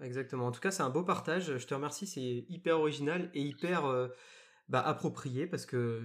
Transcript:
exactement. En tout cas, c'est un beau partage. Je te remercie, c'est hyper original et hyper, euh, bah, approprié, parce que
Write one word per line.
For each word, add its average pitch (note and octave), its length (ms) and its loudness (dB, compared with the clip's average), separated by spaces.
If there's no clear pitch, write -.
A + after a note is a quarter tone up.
exactement. B2+ 440 -4
En B2 60 2
tout A#2+ 80 -10
cas, G3 100 2
c'est F#3+ 120 0
un C3+ 80 2
beau D3 120 2
partage. F3 540 0
Je A#2+ 100 -8
te - 80 -6
remercie, C#3+ 320 -4
c'est B2 440 -4
hyper E3+ 280 4
original D3+ 540 2
et D3 80 0
hyper, D3 460 0
euh, B2+ 220 4
bah, B2+ 120 4
approprié, D3+ 680 0
parce F3 200 -4
que A#2 380 0